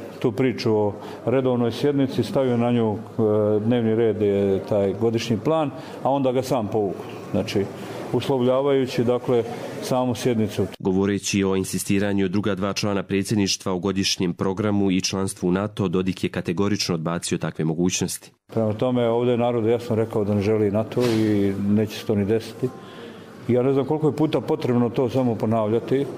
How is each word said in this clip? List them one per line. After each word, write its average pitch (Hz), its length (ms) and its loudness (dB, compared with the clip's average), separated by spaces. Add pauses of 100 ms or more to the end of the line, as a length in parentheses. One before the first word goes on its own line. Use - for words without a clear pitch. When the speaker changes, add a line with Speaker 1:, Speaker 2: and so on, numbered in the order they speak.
(200)
Speaker 1:
tu 127 120 0
priču 110 440 0
o 104 180 2 (320)
redovnoj 123 460 2
sjednici, 139 520 0
stavio 127 340 0
na 120 140 2
nju, 113 220 2
e, - 40 -4 (680)
dnevni 113 300 2
red 107 260 2
je 101 480 2
taj 101 240 2
godišnji 113 500 0
plan, 156 280 0 (320)
a 127 80 0
onda 135 200 2
ga 123 120 0
sam 113 240 -2
povukao. 101 380 -2 (260)
Znači, 98 340 0 (480)
uslovljavajući, 127 920 2
dakle, 120 400 2 (380)
samu 127 340 0
sjednicu. 110 500 0 (140)
Speaker 2:
Govoreći 98 640 0
o 95 120 2
insistiranju 98 720 0
druga 104 280 0
dva 98 180 -2
člana 98 300 -2
predsjedništva 98 680 0
u 92 60 -2
godišnjem 95 540 0
programu 98 580 0
i 92 100 2
članstvu 95 460 -4
u 90 40 4
nato, 101 360 0
Dodik 92 360 -2
je 113 60 -2
kategorično 92 680 -2
odbacio 85 420 -4
takve 80 280 -4
mogućnosti. 87 680 -2 (220)
Speaker 1:
Prema 110 200 0
tome, 123 360 2
ovdje 123 220 2
je 117 60 2
narod 120 280 0
jasno 113 300 2
rekao 110 280 0
da 104 100 0
ne 104 80 2
želi 107 300 2
nato 110 320 0
i 107 500 2 (140)
neće 107 260 2
se - 120 -12
to 110 100 0
ni 101 100 2
desiti. 110 440 -2 (800)
Ja 120 160 2
ne 139 100 2
znam 135 120 2
koliko 151 220 0
je 139 80 0
puta 151 260 0
potrebno 123 480 0
to 123 200 0
samo 123 260 2
ponavljati. 113 680 0 (120)